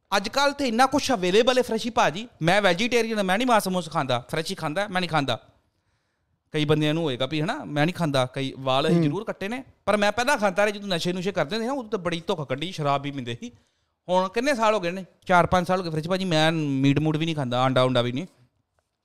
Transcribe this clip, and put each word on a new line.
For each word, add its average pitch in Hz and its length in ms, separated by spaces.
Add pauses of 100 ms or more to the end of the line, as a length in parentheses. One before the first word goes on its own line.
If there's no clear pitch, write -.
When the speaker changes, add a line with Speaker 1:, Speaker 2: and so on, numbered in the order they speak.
(160)
Speaker 1:
ਅੱਜ 202 120
ਕੱਲ੍ਹ 285 260
ਤੇ 277 140
ਇੰਨਾ 233 180
ਕੁਛ 269 260
ਅਵੇਲੇਬਲ 226 460
ਹੈ 254 40
ਫਰੈਸ਼ੀ 233 280
ਭਾਜੀ, 208 380 (140)
ਮੈਂ 185 200
ਵੈਜੀਟੇਰੀਅਨ 226 540
ਹਾਂ, 202 80
ਮੈਂ 185 140
ਨਹੀਂ 262 100
ਮਾਸ 214 200
ਮੂਸ 180 220
ਖਾਂਦਾ, 127 400
ਫਰੈਸ਼ੀ 165 240
ਖਾਂਦਾ, 170 340
ਮੈਂ 185 120
ਨਹੀਂ 170 100
ਖਾਂਦਾ। 139 360 (1040)
ਕਈ 151 120
ਬੰਦਿਆਂ 151 300
ਨੂੰ 165 80
ਹੋਏਗਾ 131 240
ਵੀ, 151 160
ਹਨਾ, 240 220
ਮੈਂ 147 220
ਨਹੀਂ 180 80
ਖਾਂਦਾ, 139 320
ਕਈ 135 320
ਵਾਲ 135 280
ਅਸੀਂ 170 100
Speaker 2:
ਹੂੰ। 170 80
Speaker 1:
ਜ਼ਰੂਰ 170 200
ਕੱਟੇ 190 240
ਨੇ, 247 160 (220)
ਪਰ 208 100
ਮੈਂ 208 160
ਪਹਿਲਾਂ 247 260
ਖਾਂਦਾ 202 280
ਰਿਹਾ 208 100
ਜਦੋਂ 202 120
ਨਸ਼ੇ 175 240
ਨੁਸ਼ੇ 190 200
ਕਰਦੇ 175 240
ਹੁੰਦੇ 226 120
ਸੀ 269 60
ਨਾ, 277 60
ਉਦੋਂ 220 100
ਤਾਂ 214 80
ਬੜੀ 170 280
ਧੁੱਖ 156 220
ਕੱਢੀ, 147 240
ਸ਼ਰਾਬ 143 300
ਵੀ 143 80
ਪੀਂਦੇ 120 300
ਸੀ। 240 100 (580)
ਹੁਣ 180 200
ਕਿੰਨੇ 277 260
ਸਾਲ 220 200
ਹੋ 208 60
ਗਏ 170 100
ਨੇ? 185 140 (220)
ਚਾਰ 175 200
ਪੰਜ 180 200
ਸਾਲ 185 120
ਹੋ 190 60
ਗਏ 170 60
ਫਰੈਸ਼ੀ 160 180
ਭਾਜੀ, 185 160
ਮੈਂ 160 280
ਮੀਟ 139 460
ਮੂਟ 156 180
ਵੀ 160 100
ਨਹੀਂ 165 100
ਖਾਂਦਾ, 123 260
ਆਂਡਾ 131 200
ਊਂਡਾ 127 200
ਵੀ 120 100
ਨਹੀਂ। 156 140 (800)